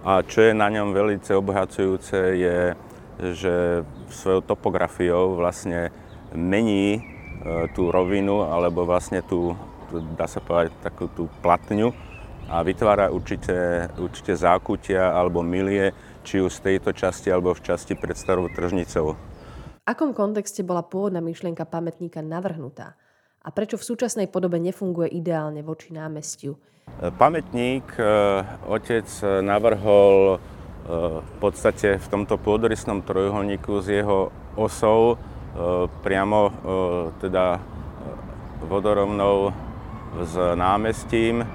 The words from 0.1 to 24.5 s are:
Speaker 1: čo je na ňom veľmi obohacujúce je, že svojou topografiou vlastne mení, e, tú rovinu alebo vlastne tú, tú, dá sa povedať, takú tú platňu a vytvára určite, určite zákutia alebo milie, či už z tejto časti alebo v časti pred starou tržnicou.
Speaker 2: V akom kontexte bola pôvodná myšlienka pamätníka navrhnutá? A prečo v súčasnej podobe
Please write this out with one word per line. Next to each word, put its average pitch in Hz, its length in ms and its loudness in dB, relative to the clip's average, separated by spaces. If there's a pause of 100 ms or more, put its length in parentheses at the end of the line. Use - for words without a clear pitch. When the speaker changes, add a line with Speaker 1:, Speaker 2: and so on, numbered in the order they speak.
Speaker 1:
čo - 160 2
je 110 160 6
na 104 160 2
ňom 104 160 -2
veľmi 101 320 2
obohacujúce 98 960 0
je, 90 400 2 (720)
že 87 240 -2 (560)
svojou 95 320 2
topografiou 92 960 0
vlastne 87 560 -2 (400)
mení, 101 640 2
e, 82 800 -6
tú 87 160 2
rovinu 98 480 2
alebo 87 480 0
vlastne 90 320 0
tú, 87 320 -2 (400)
tú, 82 80 -6 (160)
dá 82 80 -2
sa - 160 -8
povedať, 85 400 0
takú 85 320 -8
tú 85 160 -6 (160)
platňu 104 480 2 (560)
a 82 160 0
vytvára 98 480 4
určite, 90 720 -2 (160)
určite 90 320 -4
zákutia 92 800 2
alebo 87 320 2
milie, 95 480 2 (320)
či 95 160 0
už 92 160 0
z 95 160 0
tejto 95 160 0
časti 92 400 -2
alebo 90 240 2
v - 80 -6
časti 87 320 -4
pred 85 240 -6
starou 90 320 0
tržnicou. 87 640 -2
Speaker 2:
V - 720 -18
akom 277 240 -2
kontexte 208 560 -4
bola 175 160 -2
pôvodná 185 400 -4
myšlienka 165 480 -8
pamätníka 165 560 -8
navrhnutá? 160 720 -10 (480)
A 165 80 -14
prečo 214 240 -4
v - 80 -12
súčasnej 226 400 -4
podobe 180 320 -2